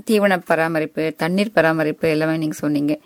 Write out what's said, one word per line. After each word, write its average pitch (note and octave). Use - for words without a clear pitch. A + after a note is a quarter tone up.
தீவன G3+
பராமரிப்பு, D#3+
தண்ணீர் F#3+
பராமரிப்பு D#3+
எல்லாமே D#3+
நீங்க D#3
சொன்னீங்க. D3